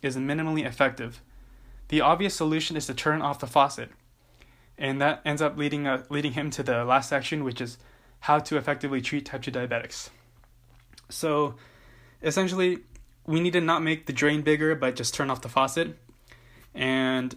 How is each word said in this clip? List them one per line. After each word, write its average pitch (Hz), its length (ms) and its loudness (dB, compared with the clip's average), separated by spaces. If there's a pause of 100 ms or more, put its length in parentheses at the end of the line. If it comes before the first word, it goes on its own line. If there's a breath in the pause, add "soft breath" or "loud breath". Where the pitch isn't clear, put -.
is 131 160 -4
minimally 156 480 -2
effective. 120 580 0 (680 soft breath)
The 151 140 4
obvious 170 340 4
solution 156 400 0
is 151 100 -4
to 131 80 -8
turn 151 260 0
off 143 200 -2
the 139 80 -6
faucet. 135 420 2 (880 soft breath)
And 139 220 -2
that 143 240 2
ends 147 160 -2
up 147 160 0
leading, 147 300 -2
uh, 131 220 0
leading 147 240 -2
him 147 180 -2
to 143 120 -6
the 120 220 0
last 127 240 2
section, 143 360 -2
which 123 160 -4
is 117 180 -8 (420 soft breath)
how 147 200 4
to 151 160 -2
effectively 139 440 -2
treat 139 260 -4
type 120 160 -8
two 131 100 -6
diabetics. 123 580 -6 (960 soft breath)
So, 147 460 0 (680 soft breath)
essentially, 180 560 0 (480)
we 160 120 2
need 175 140 2
to 175 80 4
not 165 220 2
make 160 240 0
the 147 60 -4
drain 147 300 2
bigger, 151 320 4
but 131 220 0
just - 180 -4
turn 139 160 -2
off 127 120 -4
the 127 60 -10
faucet. 156 480 0 (800 soft breath)
And 131 640 0